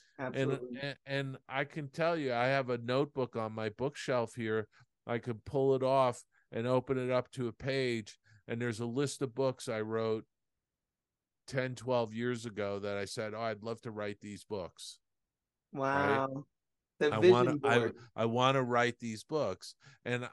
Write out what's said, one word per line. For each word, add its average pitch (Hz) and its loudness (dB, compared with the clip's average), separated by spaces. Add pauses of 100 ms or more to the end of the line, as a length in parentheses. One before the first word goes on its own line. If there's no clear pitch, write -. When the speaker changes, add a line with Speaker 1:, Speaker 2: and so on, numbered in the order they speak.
(320)
Speaker 1:
And, 135 0
Speaker 2:
Absolutely. 123 -10
Speaker 1:
and, 139 -6 (100)
and 139 -4 (100)
I 139 -2
can 143 -10
tell 165 0
you, 131 -2
I 120 2
have 135 2
a 120 0
notebook 127 0
on 110 -2
my 110 -4
bookshelf 113 -2
here. 110 -2 (400)
I 117 0
could 110 -6
pull 135 4
it 127 0
off 131 4 (300)
and 113 -2
open 127 2
it 127 -2
up 127 0
to 120 -4
a 110 -6
page, 127 -2 (300)
and 117 -4
there's 117 -4
a 120 -2
list 135 -2
of 117 -4
books 131 -2
I 110 -2
wrote 110 0 (1200)
ten, 131 -2
twelve 117 0
years 117 -4
ago 101 -4
that 101 -4
I 101 -4
said, 107 -6
"Oh, 110 -8
I'd 110 -4
love 113 -8
to 120 -10
write 104 -8
these 104 -12
books." - -10 (960)
Right? 139 2
Speaker 2:
Wow. 135 -6 (560)
The 147 4
Speaker 1:
I 110 2
Speaker 2:
vision 120 10
Speaker 1:
wanna, 123 8 (100)
I, 120 6
Speaker 2:
board. 113 -2 (200)
Speaker 1:
I 110 2
wanna 127 4
write 120 2
these 113 -8
books. 123 -4 (300)
And 120 -4